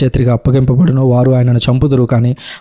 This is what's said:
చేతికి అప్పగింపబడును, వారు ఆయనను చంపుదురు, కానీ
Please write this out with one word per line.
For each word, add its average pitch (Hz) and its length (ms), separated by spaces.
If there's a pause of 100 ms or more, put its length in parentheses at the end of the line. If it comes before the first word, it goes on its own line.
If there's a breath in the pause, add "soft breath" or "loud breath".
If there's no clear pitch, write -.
చేతికి 123 260
అప్పగింపబడును, 131 760
వారు 127 260
ఆయనను 123 260
చంపుదురు, 127 460
కానీ 120 320 (260 loud breath)